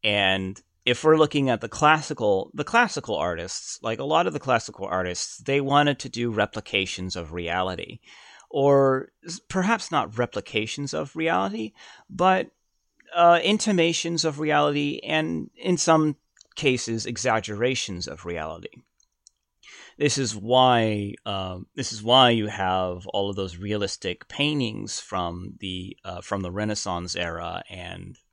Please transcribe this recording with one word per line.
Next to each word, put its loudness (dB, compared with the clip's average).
And 0
if 0
we're 8
looking 2
at 0
the -8
classical, 2
the -4
classical 0
artists, -6
like, -4
a -8
lot 2
of -4
the -6
classical -2
artists, -4
they 0
wanted 2
to -12
do -4
replications -2
of -10
reality, -4
or 4
s-, -12
perhaps -2
not -2
replications -4
of -6
reality, -2
but, 2
uh, 8
intimations 2
of -2
reality, 2
and -2
in 0
some 4
cases, -2
exaggerations -2
of -12
reality. -10
This 2
is -2
why, 4
uh, -6
this -6
is -12
why 8
you 2
have -2
all 0
of -4
those -6
realistic -4
paintings -2
from -6
the, -10
uh, -12
from -4
the -6
Renaissance -4
era -6
and -14